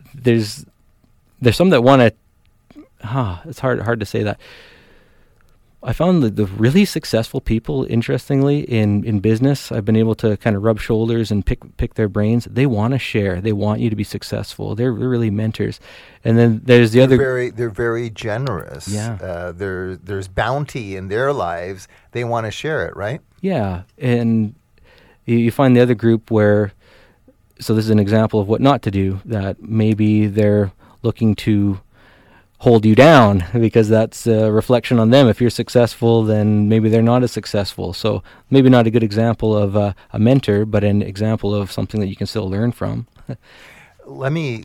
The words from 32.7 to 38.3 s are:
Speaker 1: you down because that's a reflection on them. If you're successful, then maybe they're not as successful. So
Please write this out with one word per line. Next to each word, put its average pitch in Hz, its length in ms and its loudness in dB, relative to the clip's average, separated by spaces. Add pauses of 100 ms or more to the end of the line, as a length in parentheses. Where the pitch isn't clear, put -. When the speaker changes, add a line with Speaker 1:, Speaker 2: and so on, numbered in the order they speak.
Speaker 1:
you 107 80 4
down 113 580 6
because 113 380 2
that's 110 360 0
a 110 240 2
reflection 117 480 0
on 113 120 4
them. 131 180 6
If 107 100 0
you're 120 120 0
successful, 117 720 0
then 107 440 0
maybe 110 220 2
they're 113 140 2
not 120 200 2
as 120 80 -2
successful. 98 640 -6
So 104 300 -4 (260)